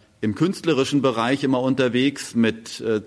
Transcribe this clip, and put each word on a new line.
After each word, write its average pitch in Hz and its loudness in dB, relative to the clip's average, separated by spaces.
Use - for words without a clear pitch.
im 107 -2
künstlerischen 143 0
Bereich 123 2
immer 131 2
unterwegs 131 0
mit, 113 -2
äh, 107 -2